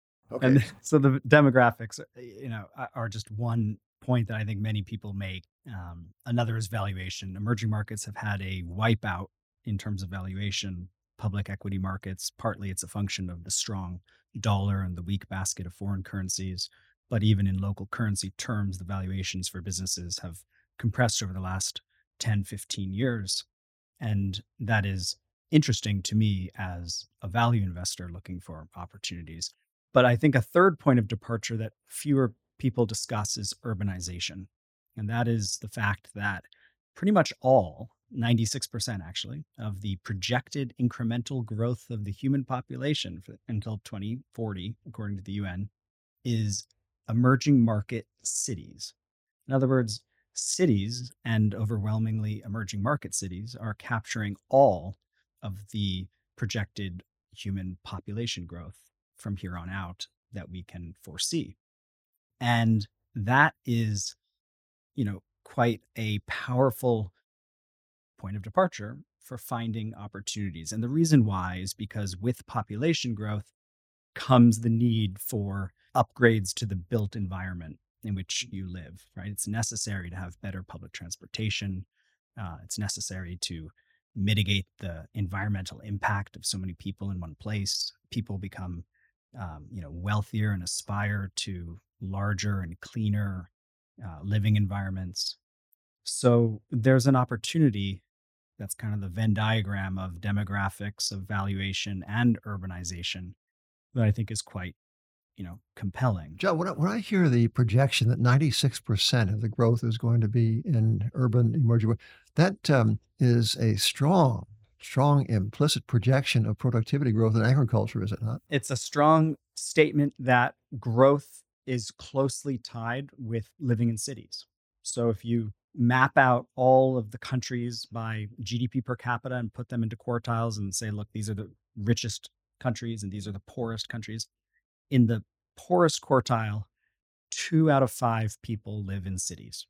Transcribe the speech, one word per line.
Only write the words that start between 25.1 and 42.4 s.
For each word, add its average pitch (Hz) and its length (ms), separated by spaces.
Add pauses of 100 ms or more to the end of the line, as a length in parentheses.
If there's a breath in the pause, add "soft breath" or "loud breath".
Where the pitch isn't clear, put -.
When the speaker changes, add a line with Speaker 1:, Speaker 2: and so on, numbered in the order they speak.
Speaker 2:
interesting 110 540
to - 100
me 104 420
as 87 500 (140)
a 101 80
value 117 360
investor 90 460
looking 90 300
for 78 340
opportunities. 85 800 (400)
But 123 140
I 120 100
think 135 180
a 127 60
third 175 380
point 123 220
of 104 80
departure 113 500
that 110 140 (140)
fewer 135 460 (260)
people 123 280
discuss 104 500
is 101 160 (120)
urbanization. 92 800 (500)
And 104 140
that 117 160
is 113 340
the 110 80
fact 104 460
that 101 300 (500 soft breath)
pretty 196 160
much 185 300
all, 120 480 (240)
ninety-six 117 560
percent 107 360
actually, 113 400 (140)
of 107 220
the 101 240
projected 120 760
incremental 120 640
growth 117 460
of 107 140
the 98 80
human 135 320